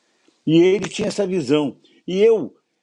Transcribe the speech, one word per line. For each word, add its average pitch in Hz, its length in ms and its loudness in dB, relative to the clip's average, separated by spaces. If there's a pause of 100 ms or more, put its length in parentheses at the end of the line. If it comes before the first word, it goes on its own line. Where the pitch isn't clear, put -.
(480)
E 156 100 4
ele 185 300 2
tinha - 220 -6
essa 202 180 -4
visão. 147 480 -2 (320)
E 185 140 -4
eu, 214 340 2 (280)